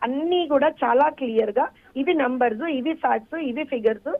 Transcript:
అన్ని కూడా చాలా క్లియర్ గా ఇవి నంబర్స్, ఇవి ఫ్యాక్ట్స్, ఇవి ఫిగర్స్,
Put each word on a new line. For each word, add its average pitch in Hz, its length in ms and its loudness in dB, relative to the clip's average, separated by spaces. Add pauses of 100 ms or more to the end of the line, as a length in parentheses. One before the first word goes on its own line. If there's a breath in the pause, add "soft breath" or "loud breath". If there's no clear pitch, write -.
అన్ని 320 440 0
కూడా 285 220 4
చాలా 285 400 2
క్లియర్ 226 420 -2
గా 254 180 0 (280 soft breath)
ఇవి 294 180 0
నంబర్స్, 247 480 0
ఇవి 311 320 -2
ఫ్యాక్ట్స్, 247 440 -2
ఇవి 277 260 -4
ఫిగర్స్, 226 560 -2